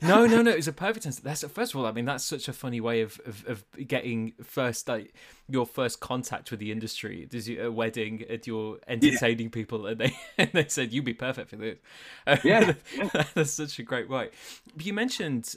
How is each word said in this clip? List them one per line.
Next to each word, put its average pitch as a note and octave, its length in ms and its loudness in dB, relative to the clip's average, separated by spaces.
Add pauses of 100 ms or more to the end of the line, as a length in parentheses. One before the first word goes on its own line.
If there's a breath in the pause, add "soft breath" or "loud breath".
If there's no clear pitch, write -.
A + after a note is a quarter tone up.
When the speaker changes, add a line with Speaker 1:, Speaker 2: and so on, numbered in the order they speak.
Speaker 1:
No, G#3 240 10
no, A3+ 160 8
no. A#3 80 8
It F3+ 60 4
was D#3 100 0
a D#3 60 -2
perfect G#3 340 -4
answer. C3+ 160 -8
That's, D3+ 220 -6
first A3 300 -4
of C#3 40 -4
all, B2 80 0
I A2 60 0
mean, A#2 140 -2
that's C3 180 -2
such C#3+ 240 -6
a C3+ 40 -6
funny A#2+ 280 -6
way A#2 220 2
of, G#2+ 220 -6
of, G#2 220 -12
of G#2+ 180 -6 (220)
getting A2+ 460 -2 (100)
first, B2 460 -4
like, A2 260 -4 (340 loud breath)
your C3 160 2
first B2 360 -4
contact - 500 -6
with A2+ 80 -8
the G#2 140 -6
industry. G#2+ 580 -8
There's A2+ 180 -8
a A#2 220 -4
wedding A2 580 -4
and A2+ 160 -8
you're A2 340 -6 (100)
Speaker 2:
Yeah. B2 60 -2
Speaker 1:
entertaining A#2 560 4
people, A2 360 -6
and A2 140 -4
they, B2+ 160 2 (100)
<laughs> - 120 -20
and F#3 140 2
they D#3+ 140 4
said, B2 260 -2
"You'd C#3 120 -2
be B2 100 -2
perfect B2 360 -8
for G#2+ 60 -16
this." G#2+ 220 -8 (480 loud breath)
Uh, C#3 160 8
Speaker 2:
Yeah, F#3+ 320 8 (100)
Speaker 1:
<laughs> - 120 -12
Speaker 2:
yeah. F3+ 280 0 (100)
Speaker 1:
that's D#3 180 2
such D3 260 -6
a A#2+ 60 -8
great A#2 240 -4
way. B2+ 220 -4 (460 loud breath)
You E3+ 160 -6
mentioned, G3+ 640 -2